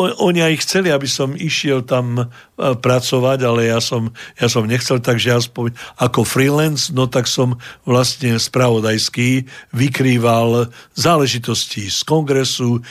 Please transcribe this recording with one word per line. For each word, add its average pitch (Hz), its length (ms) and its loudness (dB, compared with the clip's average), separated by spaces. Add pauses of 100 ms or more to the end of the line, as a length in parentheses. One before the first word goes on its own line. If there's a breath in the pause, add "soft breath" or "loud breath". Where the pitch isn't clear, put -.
o-, 185 180 0
oni 175 220 2
aj 160 160 2
chceli, 190 320 0
aby 139 160 0
som 135 240 -2
išiel 139 560 -2
tam, 123 320 0
e, 123 60 0 (500 loud breath)
pracovať, 127 680 0
ale 117 300 2
ja 113 80 0
som, 113 320 -4 (240 loud breath)
ja 120 160 0
som 113 160 0
nechcel, 123 320 0
takže 120 400 0
aspoň 120 320 -4 (240 loud breath)
ako 123 320 0
freelance, 143 640 0
no 131 160 0
tak 123 240 0
som 123 240 0 (320 loud breath)
vlastne 123 480 0
spravodajský 120 1120 0 (240 loud breath)
vykrýval 120 960 2 (260 loud breath)
záležitosti 120 920 0
z - 160 -4
kongresu, 135 880 0